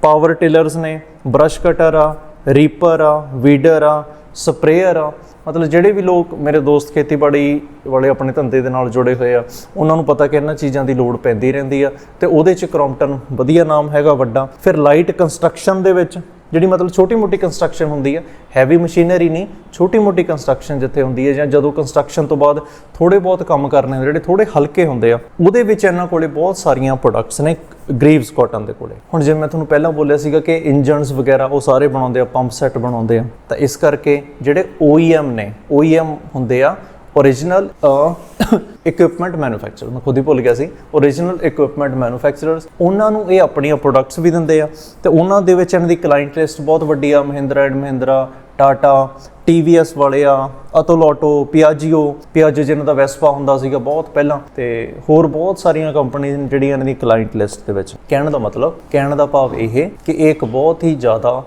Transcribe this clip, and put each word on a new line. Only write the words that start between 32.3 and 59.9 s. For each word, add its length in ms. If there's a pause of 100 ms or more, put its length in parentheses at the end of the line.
ਸੈੱਟ 260
ਬਣਾਉਂਦੇ 420
ਆ, 60 (240)
ਤਾਂ 80
ਇਸ 200
ਕਰਕੇ 460 (180)
ਜਿਹੜੇ 220 (180)
ਓ 180
ਈ 140
ਐਮ 180
ਨੇ, 220 (180)
ਓ 120
ਈ 120
ਐਮ 200 (200)
ਹੁੰਦੇ 280
ਆ 120 (420)
origignal, 520 (160)
uh, 280 (720)
equipment 480
manufacturer, 540
ਮੈਂ 100
ਖੁਦ 180
ਹੀ 40
ਭੁੱਲ 200
ਗਿਆ 120
ਸੀ, 160 (260)
origignal 480
equipment 520
manufacturers, 720 (140)
ਉਹਨਾਂ 300
ਨੂੰ 200
ਇਹ 100
ਆਪਣੀਆਂ 360
ਪ੍ਰੋਡਕਟਸ 420
ਵੀ 120
ਦਿੰਦੇ 300
ਆ। 60 (360)
ਤੇ 60
ਉਹਨਾਂ 320
ਦੇ 120
ਵਿੱਚ 200
ਇਹਨਾਂ 140
ਦੀ 80
ਕਲਾਇੰਟ 420
ਲਿਸਟ 240
ਬਹੁਤ 220
ਵੱਡੀ 280
ਆ, 100
ਮਹਿੰਦਰਾ 400
ਐਂਡ 140
ਮਹਿੰਦਰਾ, 540 (280)
ਟਾਟਾ, 520 (360)
ਟੀ 160
ਵੀ 140
ਐਸ 220
ਵਾਲੇ 280
ਆ, 240 (300)
ਅਤੁਲ 240
ਆਟੋ, 400
ਪਿਆਜੀਓ, 720 (180)
ਪਿਆਜੀਓ 320
ਜਿਹਨਾਂ 200
ਦਾ 80
ਵੈਸਪਾ 360
ਹੁੰਦਾ 280
ਸੀਗਾ 200
ਬਹੁਤ 320
ਪਹਿਲਾਂ, 300 (160)
ਤੇ 380 (160)
ਹੋਰ 180
ਬਹੁਤ 320
ਸਾਰੀਆਂ 340
ਕੰਪਨੀ 520
ਜਿਹੜੀਆਂ 280
ਇਹਨਾਂ 120
ਦੀ 80
ਕਲਾਇੰਟ 420
ਲਿਸਟ 320
ਦੇ 60
ਵਿੱਚ। 220 (140)
ਕਹਿਣ 200
ਦਾ 80
ਮਤਲਬ, 360 (180)
ਕਹਿਣ 240
ਦਾ 100
ਭਾਵ 300
ਇਹ 340 (160)